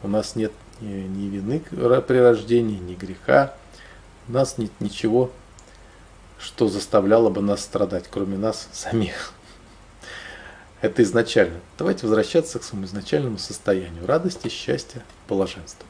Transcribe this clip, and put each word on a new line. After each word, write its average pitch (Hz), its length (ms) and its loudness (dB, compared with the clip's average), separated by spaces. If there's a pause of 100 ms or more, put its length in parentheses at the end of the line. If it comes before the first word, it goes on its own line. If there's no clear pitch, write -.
У 110 40 -6
нас 104 280 -2
нет 110 160 -2 (300)
ни, 110 60 -12
ни 98 420 -6
вины 101 300 -4
к - 140 -14
ра-, 123 280 4
при 127 160 2
рождении, 113 600 6
ни 90 180 -10
греха. 95 580 2 (720)
У 120 40 -10
нас 127 260 0
нет 110 220 -4
ничего, 120 520 0 (1080)
что - 280 0
заставляло 104 640 4
бы 98 120 -2
нас 101 200 0
страдать, - 480 -4
кроме 98 280 -4
нас 107 340 -4
самих. - 640 -4 (1500)
Это 107 220 2
изначально. 92 560 2 (180)
Давайте - 280 -2
возвращаться 113 540 0
к - 40 -12
своему 98 220 -8
изначальному 151 520 -4
состоянию 92 680 -4
радости, 175 440 -2
счастья, - 540 -8 (240)
блаженства. 92 640 -4